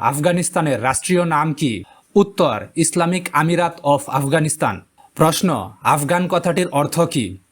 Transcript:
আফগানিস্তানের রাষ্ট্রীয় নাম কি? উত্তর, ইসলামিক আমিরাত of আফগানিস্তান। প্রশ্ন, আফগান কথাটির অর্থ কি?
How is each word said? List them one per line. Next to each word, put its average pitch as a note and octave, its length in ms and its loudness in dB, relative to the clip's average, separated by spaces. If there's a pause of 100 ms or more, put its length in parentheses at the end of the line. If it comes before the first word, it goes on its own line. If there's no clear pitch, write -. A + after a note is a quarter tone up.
আফগানিস্তানের D3 840 0
রাষ্ট্রীয় F3 420 0
নাম D#3 280 0
কি? A#2 300 -2 (320)
উত্তর, F#3+ 600 2
ইসলামিক F3 580 0
আমিরাত E3+ 420 2 (180)
of C#3+ 140 0
আফগানিস্তান। C#3 680 -2 (400)
প্রশ্ন, D#3+ 340 2 (340)
আফগান D3 440 2
কথাটির F3 400 0
অর্থ C#3+ 320 0
কি? G#2 380 -2 (140)